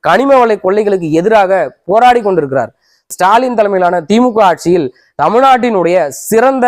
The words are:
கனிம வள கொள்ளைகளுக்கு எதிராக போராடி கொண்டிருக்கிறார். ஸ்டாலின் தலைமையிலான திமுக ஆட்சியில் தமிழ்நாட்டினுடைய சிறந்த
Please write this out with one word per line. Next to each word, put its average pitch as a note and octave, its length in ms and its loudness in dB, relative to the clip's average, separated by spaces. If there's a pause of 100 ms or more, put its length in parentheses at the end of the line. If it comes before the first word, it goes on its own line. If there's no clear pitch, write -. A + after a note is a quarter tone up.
கனிம A3 340 0
வள A3+ 240 2
கொள்ளைகளுக்கு G3 500 -2
எதிராக F#3+ 460 2 (280)
போராடி A#3+ 360 2
கொண்டிருக்கிறார். C#3+ 480 -4 (400)
ஸ்டாலின் A3+ 480 0
தலைமையிலான F#3 440 0
திமுக A3 420 0
ஆட்சியில் E3+ 420 0 (320)
தமிழ்நாட்டினுடைய G3+ 880 0 (140)
சிறந்த B3 480 0